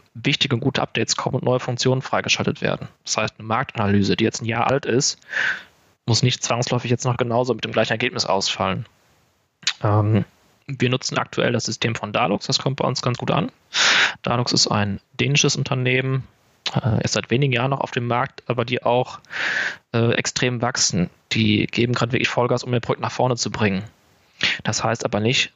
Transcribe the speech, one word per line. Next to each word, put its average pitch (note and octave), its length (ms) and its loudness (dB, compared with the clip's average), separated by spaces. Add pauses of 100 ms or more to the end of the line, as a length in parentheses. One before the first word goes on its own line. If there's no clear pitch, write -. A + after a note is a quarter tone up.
(120)
wichtige C3 420 0
und A#2 60 -2
gute C3 220 0
Updates - 340 -2
kommen - 200 -2
und - 80 -4
neue B2 160 2
Funktionen B2+ 420 0
freigeschaltet - 580 0
werden. - 280 -2 (160)
Das - 120 -2
heißt, G#2+ 220 -2
eine G#2+ 100 -12
Marktanalyse, G2+ 680 2
die - 80 2
jetzt A2 180 -2
ein - 20 -8
Jahr A2+ 260 0
alt - 140 2
ist, - 340 0 (880)
muss A#2 180 4
nicht B2 220 2
zwangsläufig A#2+ 460 0
jetzt B2 160 0
noch A#2+ 100 2
genauso A#2+ 380 2
mit A2 100 -8
dem G#2+ 80 -6
gleichen A2 200 2
Ergebnis A2+ 340 -2
ausfallen. G2 580 0 (1000)
Ähm, G#2+ 440 4 (400)
wir B2+ 240 -2
nutzen B2+ 260 -2
aktuell B2 360 0
das A#2 120 0
System A2+ 300 -2
von G#2 180 -6
Dalux, C#3+ 340 0
das C#3+ 120 0
kommt C3+ 180 -2
bei C3+ 100 0
uns B2+ 140 -2
ganz B2 160 0
gut - 140 -4
an. - 200 0 (720)
Dalux B2 320 0
ist - 140 2
ein G2+ 340 0 (180)
dänisches C#3 380 2
Unternehmen, C3 720 0 (460)
äh, - 280 2
ist - 120 -2
seit G#2+ 160 -2
wenigen C3 240 2
Jahren B2 160 0
noch C3+ 100 0
auf - 120 -2
dem A#2+ 160 -2
Markt, B2 380 -2
aber A#2 200 -2
die A#2+ 160 -2
auch, A#2+ 380 0 (760)
äh, A#2 180 4
extrem - 480 -2
wachsen. A2 480 0 (240)
Die G#2+ 340 2
geben A#2+ 280 0
gerade A#2+ 180 -2
wirklich B2+ 160 -2
Vollgas, B2 340 0
um B2 120 -4
ihr A#2+ 60 2
Projekt - 200 -4
nach B2+ 100 -4
vorne B2+ 260 0
zu A2+ 140 -4
bringen. G2 340 0 (800)
Das - 180 -2
heißt A2+ 220 -2
aber - 160 0
nicht, A#2+ 360 2